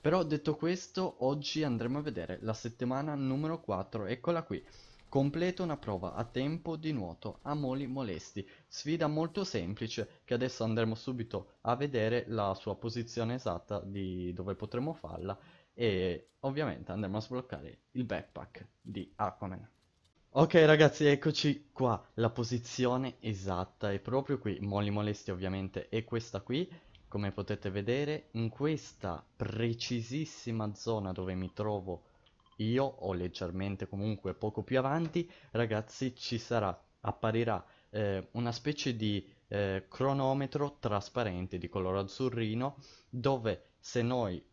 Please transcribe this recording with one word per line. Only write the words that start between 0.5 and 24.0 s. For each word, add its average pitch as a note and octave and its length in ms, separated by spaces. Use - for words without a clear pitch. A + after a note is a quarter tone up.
questo, F3+ 600
oggi C#3+ 440
andremo B2 360
a - 20
vedere F#2 400
la G#2+ 120
settimana B2+ 640
numero C#3+ 460
quattro, G2+ 420
eccola B2+ 400
qui. F2 180
Completa E3 560
una D#3+ 140
prova F#2+ 380
a A#2 100
tempo D#3+ 500
di D#3 160
nuoto G2 520
a C#3 100
Moli C#3 340
Molesti. A2 580
Sfida D#3+ 400
molto D#3+ 380
semplice G2+ 800
che - 80
adesso B2 320
andremo A2+ 280
subito A2+ 580
a A#2+ 160
vedere B2 500
la G#2 260
sua G2 220
posizione A#2 600
esatta G2+ 440
di F#2 540
dove F#2 220
potremo A#2+ 360
farla F2 480
e F#2 580
ovviamente C3+ 500
andremo G2 240
a G#2+ 60
sbloccare G#2+ 560
il B2+ 120
backpack - 640
di G#2 340
Aquaman. G2+ 540
Ok E3 220
ragazzi, D3+ 400
eccoci D3 680
qua, A#2+ 340
la A2+ 140
posizione B2 920
esatta F#2+ 720
è G2 60
proprio C3+ 380